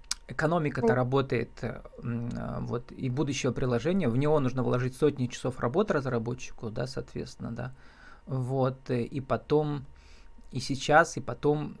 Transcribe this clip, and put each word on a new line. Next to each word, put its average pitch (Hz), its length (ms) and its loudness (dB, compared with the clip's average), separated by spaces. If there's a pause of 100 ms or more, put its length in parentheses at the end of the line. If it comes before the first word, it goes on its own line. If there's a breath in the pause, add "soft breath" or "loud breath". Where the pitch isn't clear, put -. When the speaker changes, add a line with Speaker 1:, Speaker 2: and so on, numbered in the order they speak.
(280)
Speaker 1:
экономика-то 160 600 2
Speaker 2:
Мгм. 127 80 6
Speaker 1:
работает, 127 680 2
э, - 180 -6 (200)
м, 120 340 -4
а, 123 240 -4
вот, 120 320 -4
и - 180 -4
будущего 135 420 0
приложения. 139 560 2
В 113 80 2
него 147 240 4
нужно 127 220 0
вложить 123 340 0
сотни 139 300 2
часов - 340 -4
работы 165 340 2
разработчику, 123 760 -4
да, 131 160 -4
соответственно, - 680 -8
да. 123 220 -8 (520 soft breath)
Вот, 131 640 0
э, 123 120 2
и 139 180 -4
потом, 143 680 0 (680 soft breath)
и 123 80 -4
сейчас, 147 580 4
и - 20 -6
потом, 147 600 -2